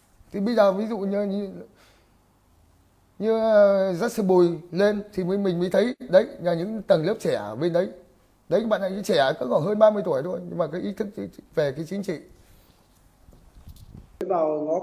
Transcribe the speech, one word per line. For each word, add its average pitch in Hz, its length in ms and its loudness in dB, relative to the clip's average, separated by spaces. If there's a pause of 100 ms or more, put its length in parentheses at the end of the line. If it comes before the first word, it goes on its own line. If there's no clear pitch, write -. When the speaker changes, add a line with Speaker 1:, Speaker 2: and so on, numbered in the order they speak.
(320)
Speaker 1:
Thì 202 80 -6
bây 220 160 -2
giờ 202 160 6
ví 202 160 -4
dụ 220 100 -6
như, 196 260 -4
như, 202 260 -6 (1700)
như, 220 200 0
ờ, 202 540 4
Jackson 214 340 -2
Bùi 180 220 6 (220)
lên 202 320 2 (100)
thì 185 100 -4
mới, 185 140 -2
mình 190 220 0
mới 180 100 0
thấy 202 260 2 (140)
đấy 190 180 6 (140)
là 170 120 0
những 196 280 -6
tầng 160 240 2
lớp 208 140 0
trẻ 156 160 -4
ở 104 200 -8
bên 165 180 -2
đấy. 180 160 0 (600)
Đấy, 190 120 2
các 226 60 -4
bạn 202 140 0
ấy 190 220 -4
trẻ 143 360 2
có 254 100 -4
khoảng 220 140 2
hơn 208 160 -2
ba 220 100 8
mươi 208 160 0
tuổi 139 180 0
thôi, 185 160 -6 (100)
nhưng 170 80 -8
mà 170 140 -2
cái 175 100 -6
ý 202 120 -6
thức 202 140 -6 (480)
về 147 160 0
cái 151 180 -10
chính 196 140 -6
trị. 170 140 -6 (2000)
Speaker 2:
Vào 160 480 -2
ngó 165 160 -2